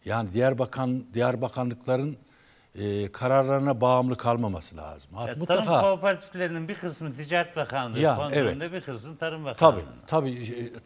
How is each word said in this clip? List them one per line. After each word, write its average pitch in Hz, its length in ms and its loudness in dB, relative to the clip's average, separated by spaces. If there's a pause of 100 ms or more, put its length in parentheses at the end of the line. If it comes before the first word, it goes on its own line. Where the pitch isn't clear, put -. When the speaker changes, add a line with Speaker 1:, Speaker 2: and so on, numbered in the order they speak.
Speaker 1:
Yani 107 280 -2
diğer 123 260 4
bakan-, 127 460 -2 (100)
diğer 120 280 2
bakanlıkların 127 760 -2 (600)
e, 101 340 -2
kararlarına 135 680 2
bağımlı 127 360 4
kalmaması 110 600 -2
lazım. 76 380 -16
Hat-, 117 140 -8
Speaker 2:
Ya, 123 100 -8
Speaker 1:
mutlaka 175 260 0
Speaker 2:
tarım 165 160 4
kooperatiflerinin 170 880 0
bir 202 60 -6
kısmı 160 380 -8
Ticaret 156 440 -2
Bakanlığı 131 440 -4
Speaker 1:
Ya, 147 160 4
Speaker 2:
kontrolünde, 139 480 0
Speaker 1:
evet. 170 80 -8
Speaker 2:
bir 180 80 -8
kısmı 135 380 -12
Tarım 160 260 -6
Speaker 1:
Tabii, 127 120 -6
Speaker 2:
Bakanlığı'nda. 92 500 4
Speaker 1:
tabii. 151 240 2
E, 120 420 -8 (140)